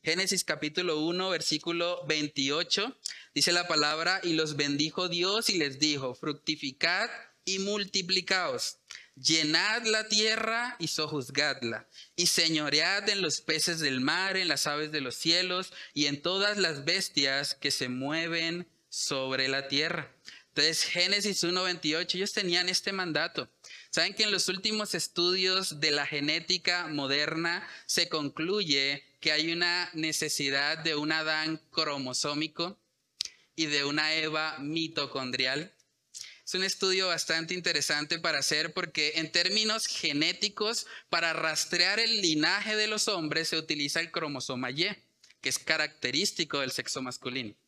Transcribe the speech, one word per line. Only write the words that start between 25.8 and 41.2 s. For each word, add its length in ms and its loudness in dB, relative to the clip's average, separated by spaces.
de 120 2
la 120 2
genética 840 -2
moderna 800 -2
se 220 0
concluye 960 0
que 100 2
hay 220 2
una 420 0
necesidad 840 0
de 180 0
un 160 0
Adán 480 0
cromosómico 1080 -2
y 120 0
de 180 2
una 300 2
Eva 440 -2
mitocondrial? 1120 -2
Es 100 -6
un 100 0
estudio 440 0
bastante 460 -2
interesante 640 0
para 220 0
hacer 320 0
porque 440 -2
en 140 -2
términos 560 2
genéticos, 1000 -2
para 260 2